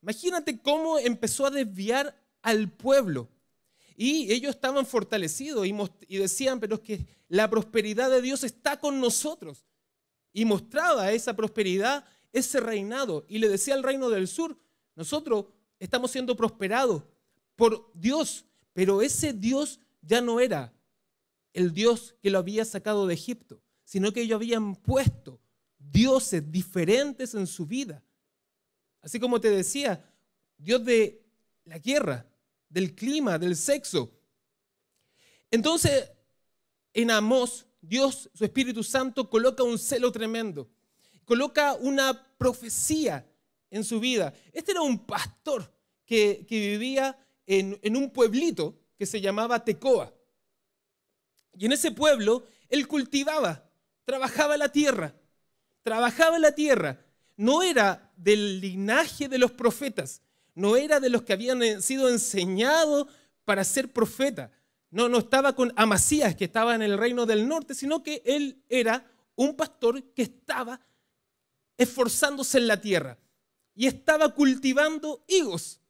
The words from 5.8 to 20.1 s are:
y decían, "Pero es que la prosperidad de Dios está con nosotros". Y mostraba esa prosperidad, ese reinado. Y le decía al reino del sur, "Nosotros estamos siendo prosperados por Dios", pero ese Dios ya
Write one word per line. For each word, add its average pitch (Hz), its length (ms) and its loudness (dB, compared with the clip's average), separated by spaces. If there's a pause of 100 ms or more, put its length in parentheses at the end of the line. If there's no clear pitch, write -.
y 190 100 -8
decían, 247 420 -2
"Pero 214 160 -4
es 214 60 -10
que 214 240 -8 (220)
la 202 220 2
prosperidad 220 600 0
de 254 120 4
Dios 262 220 -4
está 277 360 -4
con 277 200 -2
nosotros". 240 680 -4 (680)
Y 214 140 -2
mostraba 226 680 0
esa 226 240 -2
prosperidad, 214 680 -2 (260)
ese 262 300 -2
reinado. 220 680 -6
Y 208 120 -8
le 220 100 4
decía 233 260 0
al 269 80 -2
reino 269 260 -2
del 190 180 0
sur, 320 300 -6 (380)
"Nosotros 220 500 -4 (340)
estamos 247 300 -4
siendo 254 260 -4
prosperados 220 680 -2 (520)
por 226 380 2
Dios", 254 520 -2 (280)
pero 196 300 2
ese 294 300 -2
Dios 254 460 -2 (280)
ya 226 140 2